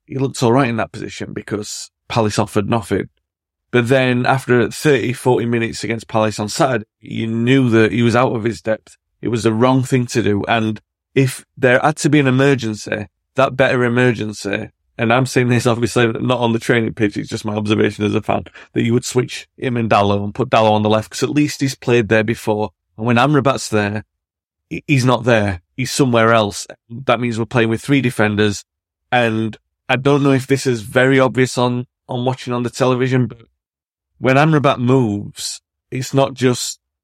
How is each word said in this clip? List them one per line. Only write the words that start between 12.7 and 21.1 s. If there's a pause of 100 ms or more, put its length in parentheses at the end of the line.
that
better
emergency, (280)
and
I'm
saying
this
obviously
not
on
the
training
pitch,
it's
just
my
observation
as
a
fan, (300)
that
you
would
switch
him
and
Dalot
and
put
Dalot
on
the
left,